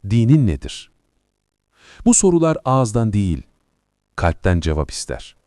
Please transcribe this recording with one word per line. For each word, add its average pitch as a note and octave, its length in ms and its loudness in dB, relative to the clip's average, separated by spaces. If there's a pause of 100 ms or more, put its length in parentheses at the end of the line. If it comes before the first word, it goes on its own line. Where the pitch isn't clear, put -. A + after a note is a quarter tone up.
Dinin A#2 380 4
nedir?" - 440 -8 (1120)
Bu A#3+ 80 4
sorular E3 520 2
ağızdan A#2 480 0
değil, F#2 300 -2 (720)
kalpten F2 440 0
cevap D#2 320 -4
ister. - 440 -14 (120)